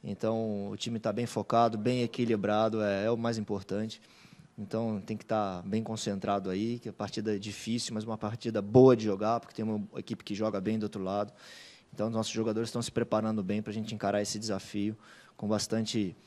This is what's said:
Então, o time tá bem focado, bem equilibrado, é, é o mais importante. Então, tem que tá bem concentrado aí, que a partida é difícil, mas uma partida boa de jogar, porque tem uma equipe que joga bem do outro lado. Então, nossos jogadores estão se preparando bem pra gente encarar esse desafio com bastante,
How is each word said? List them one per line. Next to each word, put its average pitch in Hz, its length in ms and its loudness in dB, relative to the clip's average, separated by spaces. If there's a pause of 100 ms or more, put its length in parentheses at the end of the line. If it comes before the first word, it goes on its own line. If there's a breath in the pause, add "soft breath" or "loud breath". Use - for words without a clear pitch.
Então, 104 640 -2
o 101 80 -8
time 117 220 -4
tá 110 160 -2
bem 120 100 -2
focado, 117 540 4
bem 123 240 2
equilibrado, 110 800 2
é, 101 240 2
é 117 40 2
o 120 60 2
mais 117 220 -2
importante. 104 600 -4 (600 loud breath)
Então, 107 460 -2
tem 110 120 -4
que - 80 -12
tá 98 400 0
bem 107 180 -2
concentrado 101 680 -2
aí, 113 280 -2
que 120 100 -10
a - 40 -10
partida 107 420 -4
é 101 40 -2
difícil, 110 560 -4
mas 107 100 -4
uma 110 140 -6
partida 107 420 -2
boa 123 340 10
de 110 100 0
jogar, 107 360 0
porque - 140 -20
tem 110 100 -4
uma 107 180 -2 (160)
equipe - 240 -8
que 104 120 -6
joga 104 260 -2
bem 110 180 0
do 107 60 -2
outro 101 180 -6
lado. 101 300 -2 (600 loud breath)
Então, - 180 -2
nossos 110 220 -2
jogadores 113 360 0
estão 120 140 -4
se - 100 -6
preparando 110 500 2
bem 101 200 0
pra 107 100 -8
gente 113 220 -6
encarar 104 260 0
esse 104 180 -2
desafio 104 580 -4 (400 loud breath)
com 104 120 -6
bastante, 107 640 0 (120)